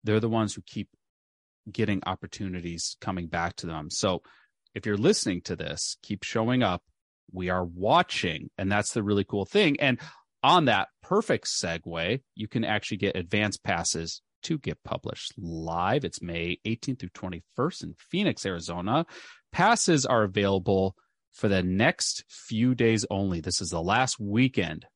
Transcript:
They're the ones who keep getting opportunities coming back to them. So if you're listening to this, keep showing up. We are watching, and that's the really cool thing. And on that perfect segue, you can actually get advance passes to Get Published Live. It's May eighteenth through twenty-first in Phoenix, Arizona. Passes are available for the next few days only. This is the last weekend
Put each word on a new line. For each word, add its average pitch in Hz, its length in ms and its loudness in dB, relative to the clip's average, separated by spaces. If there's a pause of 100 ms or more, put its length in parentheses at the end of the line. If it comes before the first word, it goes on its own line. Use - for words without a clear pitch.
They're 107 160 4
the 113 80 0
ones 110 280 0
who 101 100 -12
keep - 240 -10 (800)
getting 104 360 0
opportunities 92 920 -6
coming 90 280 -4
back 85 300 -2
to 87 100 -10
them. 78 240 -8
So 95 320 0 (520)
if 95 100 -10
you're 104 120 0
listening 107 440 2
to 87 140 -6
this, 78 480 -6
keep - 200 -8
showing 123 380 0
up. 90 220 2 (480)
We 92 180 -4
are 90 160 0
watching, 90 920 0
and 98 120 -2
that's 104 220 2
the 117 100 -2
really 101 220 2
cool 98 220 -2
thing. 180 340 2
And 131 200 2 (440)
on 160 220 8
that 104 240 4 (120)
perfect 185 460 0
segue, 85 720 -4 (140)
you 107 120 -8
can - 180 -2
actually 107 320 -2
get 95 180 0
advance 101 420 0
passes 85 640 -4 (220)
to 160 140 -4
Get - 260 -8
Published - 540 -8
Live. 85 680 -2
It's - 180 -8
May 85 440 -6
eighteenth 113 340 -4
through 92 140 -10
twenty-first 95 680 -6
in 87 140 -10
Phoenix, 175 480 -2
Arizona. 90 600 -2 (480)
Passes 180 520 4
are 117 180 4
available 98 720 2 (340)
for - 160 -2
the 95 140 4
next 98 680 0
few 120 460 0
days 113 360 4
only. 98 300 0
This 90 220 -4
is 87 80 -6
the 85 120 -2
last 113 380 2
weekend 101 680 0 (100)